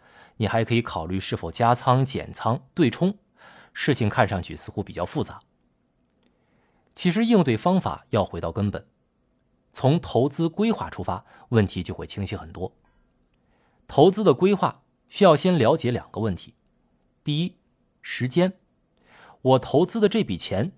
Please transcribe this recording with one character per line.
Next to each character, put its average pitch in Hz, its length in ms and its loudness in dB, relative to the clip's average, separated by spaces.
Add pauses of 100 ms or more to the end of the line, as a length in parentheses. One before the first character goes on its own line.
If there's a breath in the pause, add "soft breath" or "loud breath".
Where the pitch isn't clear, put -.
(360 soft breath)
你 110 100 -2
还 113 200 0
可 120 100 0
以 117 60 2
考 85 240 -6
虑 90 120 -4
是 98 200 -4
否 82 120 -8
加 117 240 2
仓、 127 300 2
减 87 300 -6
仓、 - 400 -4
对 147 160 4
冲， 185 280 -2 (540 soft breath)
事 - 240 -2
情 107 140 0
看 110 180 2
上 90 160 -4
去 - 100 -12
似 - 160 -12
乎 104 140 -6
比 - 80 -12
较 85 140 -6
复 135 180 -4
杂。 - 160 -12 (1500)
其 - 160 0
实 214 160 0
应 226 160 4
对 135 140 2
方 180 240 2
法 - 300 -6
要 101 160 0
回 85 160 -10
到 85 100 -6
根 101 180 -2
本， - 160 -10 (840)
从 139 260 0
投 127 300 -2
资 165 220 -2
规 214 240 0
划 90 160 -8
出 - 120 -14
发， 92 220 -6 (260 soft breath)
问 110 160 4
题 92 160 -6
就 87 120 -8
会 82 120 -12
清 98 220 -8
晰 - 80 -6
很 82 160 -14
多。 90 240 -10 (1120)
投 170 240 6
资 208 140 -2
的 160 80 6
规 190 200 2
划 185 300 -4 (240)
需 - 160 0
要 165 140 8
先 180 200 2
了 135 200 4
解 120 120 -2
两 - 220 -6
个 - 80 -8
问 104 160 -2
题。 - 200 -18 (680)
第 151 220 -2
一， - 100 -10 (460)
时 - 260 -6
间， 175 320 0 (800 soft breath)
我 131 180 4
投 147 260 2
资 214 160 -4
的 208 80 4
这 214 120 0
笔 101 140 -2
钱 101 420 -4